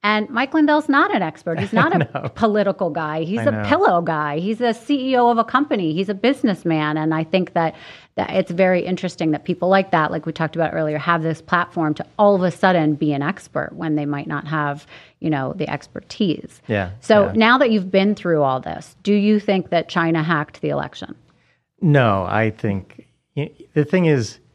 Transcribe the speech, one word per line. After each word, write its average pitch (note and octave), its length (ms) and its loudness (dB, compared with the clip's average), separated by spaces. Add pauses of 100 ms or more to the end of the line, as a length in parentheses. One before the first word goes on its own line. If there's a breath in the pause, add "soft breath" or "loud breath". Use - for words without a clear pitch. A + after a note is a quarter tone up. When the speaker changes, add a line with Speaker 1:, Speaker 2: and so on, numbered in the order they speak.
Speaker 1:
And G#3+ 260 2
Mike C4 240 -4
Lindell's D4+ 340 4
not D#4 260 2
an G#3 80 0
expert. E3 380 -6
He's G3 120 -4
Speaker 2:
<laughs> A3 100 2
Speaker 1:
not E4 120 2
a - 40 2 (140)
Speaker 2:
No. C3+ 180 -6
Speaker 1:
political G3+ 600 0
guy. D#3 320 -6
He's F#3+ 180 -4
Speaker 2:
I A2+ 40 -4
Speaker 1:
a - 60 2
Speaker 2:
know. G#2+ 180 -4
Speaker 1:
pillow C#4+ 320 4
guy. D3+ 380 -2
He's G#3+ 220 -4
a A#3+ 140 2
C C4 380 -2
E B3 40 2
O A#3+ 120 4
of A#3+ 100 4
a A3+ 60 2
company. A#3 480 0
He's F#3+ 160 -2
a G#3 60 -4
businessman. F3 840 0
And D#3 180 -2
I D#3+ 100 -2
think F3 280 -2
that, E3 220 0 (400 loud breath)
that - 160 -4
it's F#3+ 200 -2
very F#3 360 2
interesting F3+ 460 -4
that D3 120 -4
people F3+ 240 -2
like G3 220 2
that, D#3 200 2
like E3 140 -6
we E3 80 -6
talked D#3+ 240 -4
about D#3+ 160 -2
earlier, D3+ 240 -2
have E3+ 260 -2
this D#3 200 -4
platform E3+ 520 -2
to - 120 -10 (120)
all G3+ 160 6
of F#3 80 2
a F3+ 80 2
sudden E3 440 2
be D3 180 -2
an C#3+ 100 -2
expert - 520 -6
when D#3 220 -4
they D3 100 -4
might C#3+ 200 -6
not D3 200 -8
have, D3 400 -4 (340 loud breath)
you E3+ 80 -4
know, C3+ 240 -2
the F3+ 160 -6
expertise. - 1000 -6
Speaker 2:
Yeah, G2 320 -2
Speaker 1:
So G#3 260 4
Speaker 2:
yeah. F#3+ 60 -4
Speaker 1:
now A3 260 4
that C4 120 2
you've F#3+ 200 0
been G3 240 2
through E3 280 0
all C3 180 0
this, E2 420 -12
do G3+ 100 0
you G#3 280 4
think F#3+ 280 0
that E3 220 -2
China E3 320 0
hacked D3+ 400 -2
the D3+ 80 -2
election? C#3+ 440 -8 (680)
Speaker 2:
No, A#2+ 460 4
I G#2+ 220 0
think, G2 560 -6 (300)
y-, D3 140 -6 (240)
the D3+ 100 2
thing F3+ 220 2
is C3+ 320 0 (160)